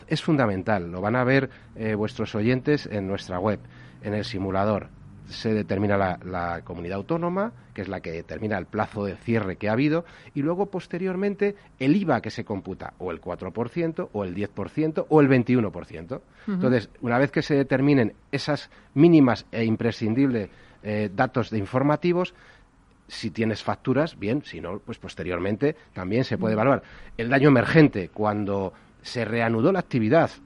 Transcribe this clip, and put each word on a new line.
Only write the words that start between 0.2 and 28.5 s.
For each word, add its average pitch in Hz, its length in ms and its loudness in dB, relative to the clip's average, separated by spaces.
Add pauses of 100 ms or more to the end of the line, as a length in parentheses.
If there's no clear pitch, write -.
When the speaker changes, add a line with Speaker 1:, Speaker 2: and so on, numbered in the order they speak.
Speaker 1:
fundamental, 104 680 0
lo 90 80 -8
van 104 160 0
a 127 80 2
ver, 131 260 2 (260)
eh, 110 200 -4
vuestros 107 400 -4
oyentes 127 520 0
en 101 200 -6
nuestra 95 320 -6
web, 98 200 0 (420)
en 104 120 -6
el 104 120 -4
simulador. 98 640 -2 (380)
Se - 260 -4
determina 101 440 0
la, 92 260 0
la 87 400 -6
comunidad 87 360 -8
autónoma, 175 520 -4 (220)
que - 80 -10
es 95 80 -8
la 92 100 -6
que 85 120 -10
determina 82 460 -6
el 87 80 -6
plazo 104 380 -4
de 98 140 -6
cierre 98 400 -2
que 104 100 -6
ha 107 60 0
habido, 147 320 0 (280)
y 147 80 -4
luego, 175 260 -2
posteriormente, 190 880 -4 (240)
el 143 180 4
iva 156 240 0
que 107 100 -8
se 110 140 -10
computa, 95 520 -8
o 90 140 -8
el 82 80 -8
cuatro 87 320 -8
por 117 160 -6
ciento, 165 460 -6
o 104 100 -4
el 90 100 -6
diez 98 160 -4
por 98 200 -8
ciento, 156 400 -2
o 156 100 8
el 143 80 8
veintiuno 123 420 4
por 82 160 -10
ciento. 82 380 -12 (200)
Speaker 2:
Ujú. 208 100 -4
Speaker 1:
Entonces, 127 360 0 (120)
una 120 160 0
vez 139 120 4
que - 120 0
se 147 140 -2
determinen 135 580 2 (180)
esas - 400 -4 (220)
mínimas 143 580 6
e 113 140 -2
imprescindibles, 113 840 0 (320)
eh, 104 320 -4
datos 123 360 0
de 110 80 -4
informativos, 147 760 0 (760)
si - 200 -8
tienes 110 320 -2
facturas, 131 560 -2
bien, 117 280 -2
si 82 160 -14
no, 87 180 -8
pues - 180 -14
posteriormente 95 760 -4 (180)
también 101 300 -2
se 117 140 -4
puede 110 180 -2
Speaker 2:
Ujú. 107 60 0
Speaker 1:
evaluar. 123 220 2 (340)
El 117 120 -6
daño 135 200 6
emergente, 120 640 6
cuando 101 580 -2 (280)